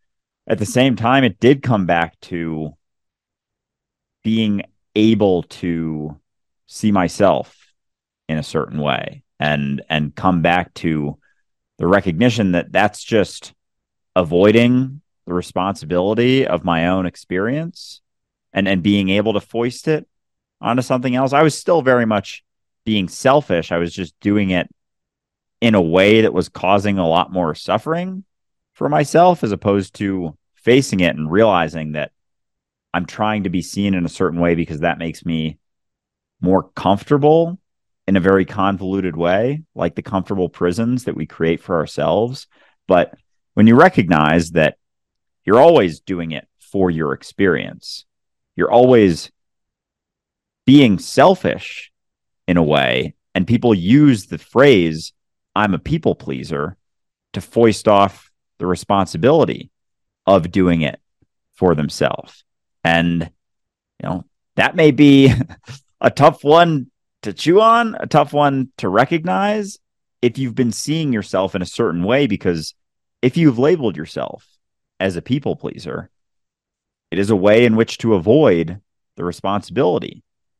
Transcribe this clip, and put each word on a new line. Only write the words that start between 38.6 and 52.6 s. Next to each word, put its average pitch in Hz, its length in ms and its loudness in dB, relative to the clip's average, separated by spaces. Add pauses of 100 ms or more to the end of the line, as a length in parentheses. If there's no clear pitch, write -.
way, 107 480 -2 (100)
like 85 220 -6
the 87 60 -12
comfortable 92 480 -4
prisons 113 560 -4
that - 100 -6
we 80 100 -8
create 82 360 -4
for 87 160 -6
ourselves. 92 680 -4 (420)
But 87 260 0 (380)
when 107 140 4
you 117 80 8
recognize 85 760 2
that 80 260 0 (680)
you're 110 140 4
always 127 400 4
doing 85 320 -8
it - 160 -12 (120)
for 95 300 -2
your 78 240 -2
experience. - 920 -4 (500)
You're - 160 0
always 113 600 4 (1300)
being 127 340 6
selfish - 920 0 (560)
in 87 100 2
a 82 60 4